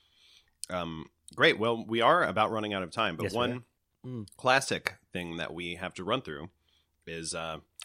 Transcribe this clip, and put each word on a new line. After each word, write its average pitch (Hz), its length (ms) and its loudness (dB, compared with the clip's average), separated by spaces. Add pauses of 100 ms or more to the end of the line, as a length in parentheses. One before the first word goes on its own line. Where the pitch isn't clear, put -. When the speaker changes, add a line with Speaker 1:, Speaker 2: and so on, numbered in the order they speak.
(720)
Speaker 1:
Um, 85 360 -4 (280)
great. 147 240 6
Well, 113 280 0
we 113 140 2
are 156 240 6
about 95 260 2
running 107 240 -2
out 95 80 0
of 82 80 -6
time, 104 260 0
but 85 80 -2
Speaker 2:
Yes, 85 80 -2
we 104 60 0
Speaker 1:
one 123 140 2 (520)
Speaker 3:
are. 123 40 -12
Mm. 117 180 -8 (100)
Speaker 1:
classic 127 580 2 (180)
thing 87 260 -4
that 78 160 -6
we 87 220 -6
have 92 180 -6
to 92 100 -10
run 117 180 -2
through 78 280 -10 (560)
is, 82 280 -8
uh, 80 240 -6 (260)